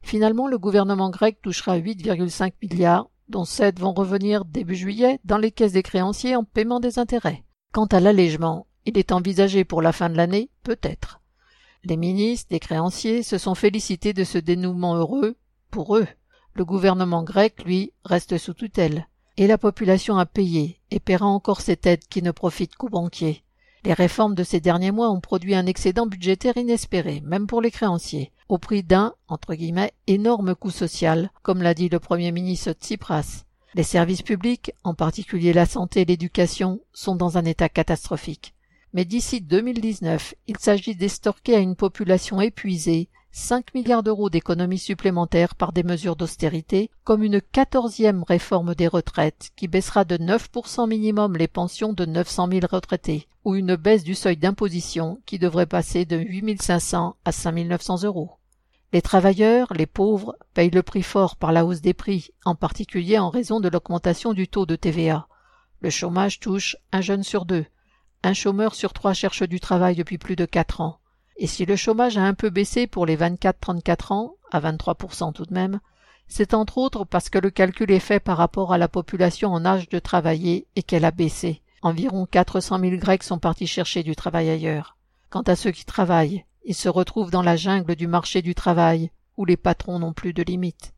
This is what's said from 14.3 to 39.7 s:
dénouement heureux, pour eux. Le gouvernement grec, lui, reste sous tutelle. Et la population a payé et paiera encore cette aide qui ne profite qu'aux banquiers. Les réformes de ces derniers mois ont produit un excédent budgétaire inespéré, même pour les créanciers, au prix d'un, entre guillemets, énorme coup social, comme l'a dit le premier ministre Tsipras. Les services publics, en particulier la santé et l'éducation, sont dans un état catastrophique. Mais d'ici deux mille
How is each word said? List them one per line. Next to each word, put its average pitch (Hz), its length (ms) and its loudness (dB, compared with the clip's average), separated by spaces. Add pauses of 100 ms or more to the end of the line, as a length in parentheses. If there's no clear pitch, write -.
dénouement 175 560 0
heureux, 214 400 0 (340)
pour 202 260 -2
eux. 220 120 4 (480)
Le 185 100 -2
gouvernement 185 560 2
grec, 196 420 2
lui, 185 300 -2 (100)
reste 175 360 0
sous - 160 -8
tutelle. 170 520 -2 (300)
Et 196 80 6
la 214 140 6
population 196 580 2
a 180 80 4
payé 170 540 0 (100)
et 208 100 -4
paiera 190 280 2
encore 202 340 0
cette - 240 -2
aide 175 240 4
qui 175 140 -4
ne 175 80 0
profite 175 460 -4
qu'aux 247 120 -8
banquiers. 170 540 -4 (420)
Les 190 80 2
réformes 202 400 2
de 180 100 -2
ces 175 160 0
derniers 175 320 2
mois 226 200 2
ont 185 100 -2
produit 190 320 -2
un 185 140 2
excédent 190 400 0
budgétaire 190 500 0
inespéré, 190 680 -2
même 190 240 -4
pour 233 140 0
les 226 100 2
créanciers, 170 640 -4 (160)
au 185 80 2
prix 202 260 -2
d'un, 190 300 4 (160)
entre 160 240 -8
guillemets, 170 400 -2 (140)
énorme 202 460 2
coup 185 180 -6
social, 165 600 -2 (120)
comme 185 180 0
l'a 170 120 4
dit 170 140 0
le 170 120 0
premier 175 340 -2
ministre 175 400 -4
Tsipras. - 720 -6 (300)
Les 165 80 0
services 170 400 0
publics, 226 500 -4 (100)
en 175 120 -4
particulier 170 580 0
la 170 120 6
santé 185 360 -2
et 180 40 4
l'éducation, 180 760 0 (100)
sont - 240 -4
dans 175 220 0
un 170 80 0
état 165 240 0
catastrophique. - 840 -4 (380)
Mais 180 140 0
d'ici 233 340 -4
deux 180 220 2
mille 240 180 -4